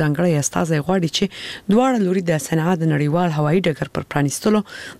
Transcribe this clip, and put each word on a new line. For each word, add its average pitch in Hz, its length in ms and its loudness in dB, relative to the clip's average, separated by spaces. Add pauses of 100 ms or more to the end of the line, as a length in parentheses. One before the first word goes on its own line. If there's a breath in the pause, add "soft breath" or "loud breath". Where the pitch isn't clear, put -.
ځانګړی 151 400 2
استازی 160 400 0
غواړي 170 340 0
چې - 80 -2 (480 loud breath)
دواړه 240 380 4
لوري 185 240 0
د 151 160 -2
صنعا 160 260 2
د 160 180 0
نړیوال 151 440 0
هوایي 156 320 2
ډګر 147 240 -4
پر - 160 -6
پرانیستلو، 202 560 0 (340 loud breath)